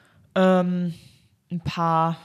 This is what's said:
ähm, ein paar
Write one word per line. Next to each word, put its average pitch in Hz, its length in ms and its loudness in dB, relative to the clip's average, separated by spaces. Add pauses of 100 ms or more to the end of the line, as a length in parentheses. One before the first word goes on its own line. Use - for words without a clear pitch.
(340)
ähm, 180 600 2 (560)
ein 175 100 -6
paar 165 640 0